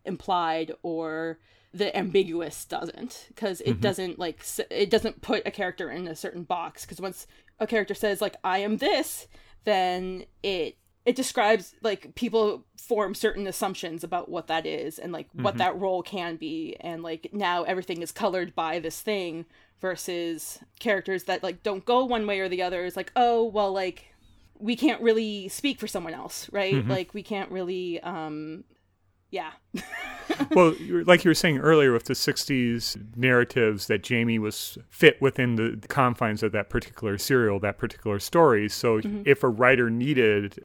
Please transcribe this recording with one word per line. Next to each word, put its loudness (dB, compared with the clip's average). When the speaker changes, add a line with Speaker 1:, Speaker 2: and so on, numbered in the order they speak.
Speaker 1:
implied -2
or -6
the -2
ambiguous 0
doesn't, -10
'cause -4
it 0
Speaker 2:
Mm-hmm. -6
Speaker 1:
doesn't, -2
like, -6
s-, -10
it 0
doesn't 0
put -2
a -6
character -6
in -8
a -10
certain -10
box. -6
'Cause -16
once -10
a -2
character 0
says, 0
like, -2
"I 2
am 0
this," 0
then 0
it, -4
it 4
describes, 2
like, -4
people 0
form -2
certain -2
assumptions -6
about -6
what -8
that -2
is -6
and, -10
like, -10
what -2
Speaker 2:
Mm-hmm. -6
Speaker 1:
that 0
role -2
can -6
be. -8
And, -10
like, -10
now 0
everything -4
is -8
colored 0
by -2
this -8
thing -4
versus -4
characters 0
that, -2
like, -6
don't -4
go 4
one 0
way 0
or -2
the -2
other. -2
It's -6
like, -8
"Oh, 4
well, 0
like, -4
we -2
can't 2
really 2
speak -2
for -8
someone -6
else, -12
right?" 0
Speaker 2:
Mm-hmm. 0
Speaker 1:
Like, -2
we -8
can't -6
really, -6
um, -10
yeah. -8
<laughs> -6
Speaker 2:
Well, 8
you -6
were, 2
like 8
you 6
were 8
saying 2
earlier 6
with 2
the -2
sixties 0
narratives 4
that 2
Jamie 2
was -6
fit 6
within 2
the, 0
the -16
confines 0
of 2
that -2
particular -4
serial, 2
that -2
particular -4
story. 4
So 2
Speaker 1:
Mm-hmm. -6
Speaker 2:
if 4
a 6
writer 4
needed 2